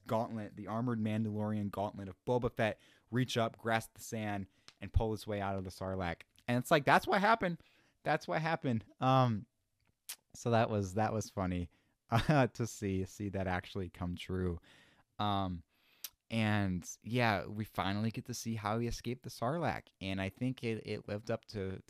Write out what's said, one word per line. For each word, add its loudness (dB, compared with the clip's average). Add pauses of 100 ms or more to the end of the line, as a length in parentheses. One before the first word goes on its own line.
gauntlet, -2
the -10
armored 0
Mandalorian 0
gauntlet -4
of -12 (100)
Boba 2
Fett, 0 (300)
reach 0
up, 0
grasp 0
the -18
sand, -4 (320)
and -10
pull 4
his -6
way -2
out -2
of -4
the -8
Sarlacc." -4 (260)
And 2
it's 0
like, 4
"That's 6
what 4
happened. 4 (460)
That's 0
what 0
happened." 0 (160)
Um, 4 (880)
so -2
that 4
was, 0
that 0
was -2
funny, -2 (200)
<laughs> -14
uh, 6
to -4
see, -2
see -6
that -2
actually -4
come -4
true. -2 (600)
Um, 0 (680)
and 2 (160)
yeah, 2
we -6
finally -2
get -8
to -8
see -6
how -2
he 0
escaped -6
the -10
Sarlacc. -2 (180)
And -4
I -2
think -4
it, -2
it -6
lived -6
up -2
to, -4